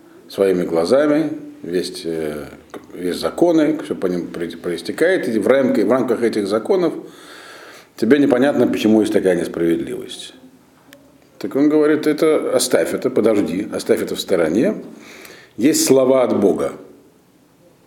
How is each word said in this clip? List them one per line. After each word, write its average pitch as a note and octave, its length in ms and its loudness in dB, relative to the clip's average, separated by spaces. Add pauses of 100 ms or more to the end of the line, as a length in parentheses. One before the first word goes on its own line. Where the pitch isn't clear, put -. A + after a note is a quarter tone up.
(300)
своими F#2 340 0
глазами, C#3+ 680 2 (320)
есть, E2+ 420 -6
э, D#2 400 -6 (520)
есть F2 220 -4
законы, D#3 640 2
все - 100 -6
по F2+ 120 -4
ним F2 200 -4
при-, E2+ 300 -8
проистекает, B2+ 720 -2
и A2 100 0
в G2 80 0
рамке, A#2+ 380 2
в G#2+ 80 2
рамках B2 300 0
этих G#2 260 0
законов D#3 460 0 (1000)
тебе B2 220 4
непонятно, B2+ 480 2
почему A2 360 4
есть F#2+ 100 -2
такая F#2 240 2
несправедливость. - 960 -4 (1040)
Так - 200 -8
он D3 140 4
говорит: D3+ 360 2
«Это D3+ 480 2
оставь - 380 0
это, G#2 160 -2
подожди, G#2+ 640 0
оставь G2 300 -2
это F#2 120 -6
в - 60 -8
стороне. F#2+ 640 0 (720)
Есть D3+ 300 0
слова C3 360 4
от A2 160 0
Бога. G2 340 0 (1160)